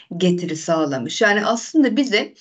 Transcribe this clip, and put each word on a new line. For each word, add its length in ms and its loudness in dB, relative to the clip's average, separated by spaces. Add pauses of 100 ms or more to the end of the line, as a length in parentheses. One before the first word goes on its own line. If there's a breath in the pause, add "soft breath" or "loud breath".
(180)
getiri 380 0
sağlamış. 640 -2
Yani 240 2
aslında 520 0
bize 440 0